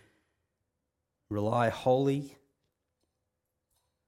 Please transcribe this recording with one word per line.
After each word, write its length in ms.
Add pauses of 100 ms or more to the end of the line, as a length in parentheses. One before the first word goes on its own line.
(1300)
rely 400
wholly 680 (1700)